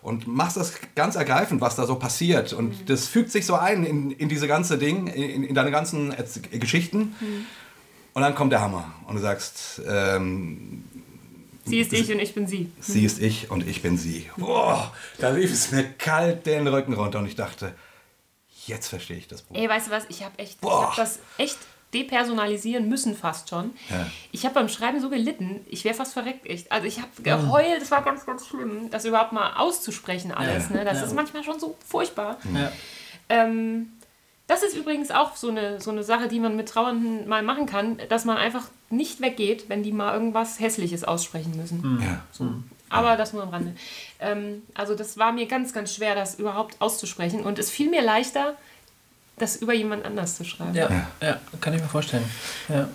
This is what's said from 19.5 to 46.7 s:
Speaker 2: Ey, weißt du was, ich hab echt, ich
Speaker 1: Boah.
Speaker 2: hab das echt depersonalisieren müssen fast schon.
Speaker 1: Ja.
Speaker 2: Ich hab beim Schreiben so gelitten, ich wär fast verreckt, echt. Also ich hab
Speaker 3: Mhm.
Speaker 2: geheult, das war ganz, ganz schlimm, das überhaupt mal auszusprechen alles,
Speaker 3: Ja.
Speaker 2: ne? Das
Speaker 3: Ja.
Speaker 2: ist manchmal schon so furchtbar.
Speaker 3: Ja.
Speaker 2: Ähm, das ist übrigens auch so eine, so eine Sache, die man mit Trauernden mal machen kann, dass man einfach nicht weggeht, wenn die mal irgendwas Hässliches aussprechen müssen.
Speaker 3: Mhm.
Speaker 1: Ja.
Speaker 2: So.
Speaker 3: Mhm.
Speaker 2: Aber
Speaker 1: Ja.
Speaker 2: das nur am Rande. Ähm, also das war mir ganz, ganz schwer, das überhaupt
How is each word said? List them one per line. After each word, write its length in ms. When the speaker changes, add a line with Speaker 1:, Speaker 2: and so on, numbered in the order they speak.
Speaker 2:
Ey, 140
weißt 160
du 40
was, 200
ich 120
hab 160
echt, 180
ich 40
Speaker 1:
Boah. 280
Speaker 2:
hab 80
das 220
echt 180
depersonalisieren 960
müssen 280
fast 320
schon. 220
Speaker 1:
Ja. 200
Speaker 2:
Ich 120
hab 100
beim 140
Schreiben 320
so 100
gelitten, 500
ich 140
wär 100
fast 180
verreckt, 320
echt. 280
Also 160
ich 120
hab 200
Speaker 3:
Mhm. 20
Speaker 2:
geheult, 580
das 120
war 100
ganz, 240
ganz 220
schlimm, 420
das 140
überhaupt 280
mal 260
auszusprechen 720
alles, 380
Speaker 3:
Ja. 60
Speaker 2:
ne? 80
Das 140
Speaker 3:
Ja. 60
Speaker 2:
ist 100
manchmal 300
schon 160
so 160
furchtbar. 520
Speaker 3:
Ja. 200
Speaker 2:
Ähm, 640
das 160
ist 120
übrigens 360
auch 240
so 140
eine, 300
so 120
eine 100
Sache, 240
die 140
man 160
mit 120
Trauernden 600
mal 160
machen 220
kann, 320
dass 160
man 140
einfach 280
nicht 300
weggeht, 480
wenn 160
die 80
mal 220
irgendwas 440
Hässliches 460
aussprechen 520
müssen. 240
Speaker 3:
Mhm. 60
Speaker 1:
Ja. 200
Speaker 2:
So. 120
Speaker 3:
Mhm. 200
Speaker 2:
Aber 200
Speaker 1:
Ja. 60
Speaker 2:
das 160
nur 120
am 60
Rande. 220
Ähm, 440
also 220
das 200
war 160
mir 140
ganz, 260
ganz 220
schwer, 220
das 240
überhaupt 400